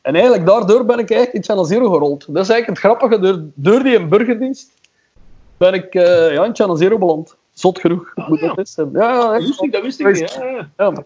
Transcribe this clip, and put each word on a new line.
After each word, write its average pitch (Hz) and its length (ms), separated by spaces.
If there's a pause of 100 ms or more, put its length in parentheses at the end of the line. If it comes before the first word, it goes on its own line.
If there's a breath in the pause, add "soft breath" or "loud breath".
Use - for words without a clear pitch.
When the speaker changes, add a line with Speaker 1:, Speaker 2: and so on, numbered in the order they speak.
Speaker 1:
En 135 120
eigenlijk 196 320
daardoor 214 400
ben 240 140
ik 214 100
eigenlijk 240 240
in 202 100
Channel 196 220
Zero 214 260
gerold. 143 420
Dat 180 100
is 190 60
eigenlijk 226 180
het 185 100
grappige, 226 440
door, 185 220 (100)
door 202 300
die 220 240
burgerdienst 233 640 (840)
ben 185 160
ik, 185 220
eh, 175 380
ja, 165 120
in 233 100
Channel 190 200
Zero 190 220
beland. 160 380 (180)
Zot 180 260
genoeg, 170 360
Speaker 2:
Ah, - 120
Speaker 1:
hoe 156 120
Speaker 2:
ja. - 80
Speaker 1:
dat - 100
is. - 180
Ja, 156 180
ja, 240 280
Speaker 2:
Dat 220 120
Speaker 1:
echt. 220 120
Speaker 2:
wist 285 180
ik, 277 80
dat 202 100
wist 262 180
ik 294 80
niet, 180 260
ja, 262 120
ja. 233 320
Speaker 1:
Ja. 185 280